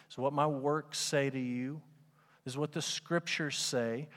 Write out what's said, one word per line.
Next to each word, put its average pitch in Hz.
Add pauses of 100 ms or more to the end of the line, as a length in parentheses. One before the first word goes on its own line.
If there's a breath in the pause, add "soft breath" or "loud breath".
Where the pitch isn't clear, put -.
This -
is -
what 135
my 147
works 147
say 139
to 131
you. 127 (600 soft breath)
This 127
is 139
what 151
the 160
scriptures -
say. 120